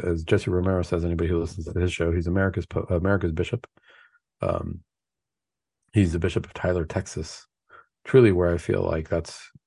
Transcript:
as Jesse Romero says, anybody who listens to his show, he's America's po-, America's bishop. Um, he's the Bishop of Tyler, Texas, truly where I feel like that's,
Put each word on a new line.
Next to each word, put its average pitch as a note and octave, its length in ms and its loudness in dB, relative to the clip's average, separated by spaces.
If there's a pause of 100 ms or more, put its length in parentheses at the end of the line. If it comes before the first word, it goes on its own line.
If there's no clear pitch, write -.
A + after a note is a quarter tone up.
as E2+ 200 -2
Jesse G2 260 2
Romero F2+ 320 0
says, E2+ 240 -2
anybody E2+ 240 -2
who F2 100 0
listens E2+ 260 -6
to F2 140 -4
his F2 120 2
show, E2+ 200 0
he's E2+ 160 0
America's F#2 380 0
po-, - 240 -4
America's F2+ 420 2
bishop. F2 360 -4 (720)
Um, G1+ 380 -4 (1120)
he's F#2 200 6
the F2 60 0
Bishop F2+ 260 0
of - 80 -20
Tyler, F2+ 320 0
Texas, - 600 -8 (600)
truly A#2+ 260 6
where F2 220 2
I E2+ 40 0
feel F#2 240 0
like E2 280 -2
that's, E2+ 300 -4 (280)